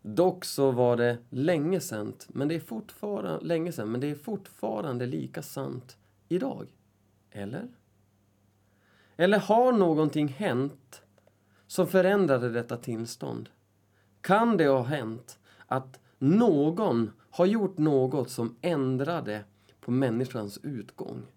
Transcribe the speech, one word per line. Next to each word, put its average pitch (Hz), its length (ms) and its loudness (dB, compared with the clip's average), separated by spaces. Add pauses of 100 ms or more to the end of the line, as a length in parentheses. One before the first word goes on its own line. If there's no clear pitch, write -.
Dock 175 440 0
så 139 260 2
var 120 260 4
det 120 200 2 (120)
länge 156 500 0
sedan, 107 340 -8 (140)
men 135 200 -4
det 165 80 -2
är 160 40 -6
fortfara-, 208 840 -8
länge 165 300 -2
sedan, 110 200 -6
men 123 100 -4
det 143 60 -4
är 147 80 -6
fortfarande 185 880 -8
lika 139 360 -8
sant 135 560 -12 (300)
idag. 180 480 -6 (560)
Eller? 117 360 -10 (1500)
Eller 196 240 4
har 240 320 4
någonting 156 560 4
hänt 139 760 -4 (680)
som 180 200 0
förändrade 180 640 4
detta 117 280 -4
tillstånd? 117 720 -8 (720)
Kan 220 360 4
det 160 100 4
ha 131 160 4
hänt 120 560 -6 (260)
att - 340 -6 (180)
någon 156 920 2 (180)
har - 160 2
gjort 196 320 0
något 135 520 2
som 117 320 -6
ändrade 135 840 -2 (360)
på - 120 -8
människans 120 720 -2
utgång? 123 640 -10 (120)